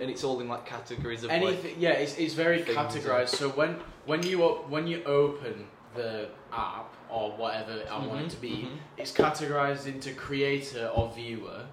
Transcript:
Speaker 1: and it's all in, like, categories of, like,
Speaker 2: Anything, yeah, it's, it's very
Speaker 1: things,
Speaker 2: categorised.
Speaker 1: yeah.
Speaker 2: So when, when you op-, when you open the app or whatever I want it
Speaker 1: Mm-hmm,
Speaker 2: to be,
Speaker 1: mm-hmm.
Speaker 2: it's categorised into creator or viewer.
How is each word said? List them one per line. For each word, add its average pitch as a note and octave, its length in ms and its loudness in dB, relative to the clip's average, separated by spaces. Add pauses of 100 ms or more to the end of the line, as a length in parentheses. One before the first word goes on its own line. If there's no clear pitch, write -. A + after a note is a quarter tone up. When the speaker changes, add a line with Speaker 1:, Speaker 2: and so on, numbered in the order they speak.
Speaker 1:
and B2+ 80 -2
it's - 140 -4
all C3 160 2
in, A#2+ 100 -4
like, A#2+ 160 -6
categories A#2+ 580 -6
of, A#2+ 60 -2
like, F3 140 4
Speaker 2:
Anything, E3+ 340 0
yeah, E3+ 140 6
it's, C#3+ 260 2
it's D3+ 160 0
very E3+ 300 4
Speaker 1:
things, - 120 0
Speaker 2:
categorised. D3 300 0 (280)
Speaker 1:
yeah. - 40 4
Speaker 2:
So C#3 120 0
when, D#3+ 300 2 (280)
when D#3+ 180 2
you F#3 180 2
op-, D#3 240 4
when D3+ 200 -2
you E3 160 -2
open C#3 640 2 (260)
the A2 360 -4 (220)
app A2 400 -4 (160)
or G#2+ 260 -2
whatever A2 540 -4
I G#2+ 120 -6
want C3+ 220 -4
it - 20 -4
Speaker 1:
Mm-hmm, E3 60 -4
Speaker 2:
to - 80 -8
be, B2 120 -6 (140)
Speaker 1:
mm-hmm. C3+ 140 -8 (200)
Speaker 2:
it's C#3 140 -8
categorised C#3+ 720 2
into C3+ 300 -6
creator C#3 800 0
or A2+ 180 2
viewer. A2 600 -8